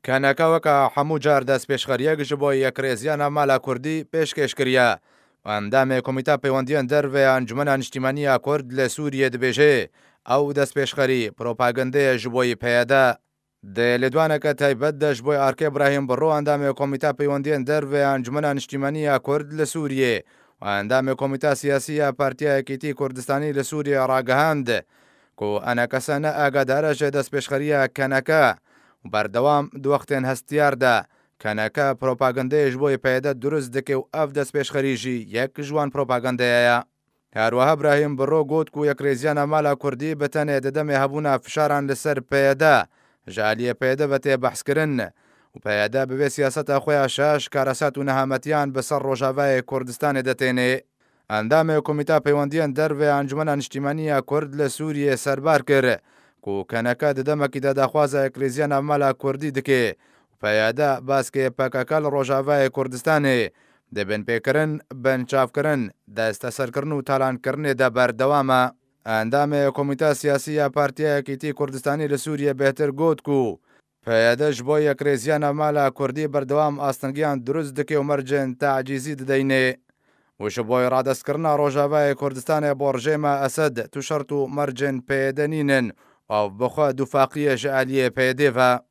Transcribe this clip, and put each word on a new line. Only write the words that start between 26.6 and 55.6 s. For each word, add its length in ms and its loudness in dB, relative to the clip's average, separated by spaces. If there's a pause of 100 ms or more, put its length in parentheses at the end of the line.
ژێ 160 0
دەست 180 -2
پێشخەریە 460 -2 (160)
کەنەکە. 500 2 (600)
و 60 -14
بەردەوام 540 2 (180)
دووەختێن 460 0
هەستیاردا. 680 2 (460)
کەنەکە 460 -2 (120)
پرۆپاگەندەیەش 840 0
بۆی 220 0
پەیەدە 300 0
دروست 420 -2
دەکێ 220 -2
و 140 -6
ئەف 200 -2
دەست 220 -4
پێشخەریژی 640 -2 (180)
یەک 180 -2 (140)
ژوان 260 -2
پرۆپاگەندەیەیە. 840 2 (580)
هەروەها 380 2
ئیبراهیم 420 2
بڕۆ 260 2 (100)
گوت 180 0
کو 100 -10 (100)
یەکرێزیانە 640 0
مالا 240 2
کوردی 440 -4
بەتەنێ 460 -2
دەدەمێ 360 -2
هەبوونا 320 0 (100)
فشاران 460 0
لەسەر 280 -2 (120)
پەیەدە. 460 4 (520)
ژالیە 520 -2
پەیەدە 320 2
بە 80 2
تێبەحسکردن. 720 0 (580)
و 80 -20
پەیەدە 500 0
بەبێ 260 -2
سیاسەتە 480 0
خۆیان 320 2
شاش 340 2
کارەسات 460 -2
و 120 -4
نەهامەتیان 680 0
بەسەر 320 -2
ڕۆژاوای 640 0
کوردستانێ 580 -2
دەتێنێ. 460 0 (560)
ئەندامێ 560 2
کۆمیتا 400 0
پەیوەندیان 520 0
دەرڤێ 340 2
ئەنجومەنە 480 0
نیشتیمانیە 580 -4 (120)
کورد 300 -2
لە 160 0
سووریێ 400 -2
سەربار 540 0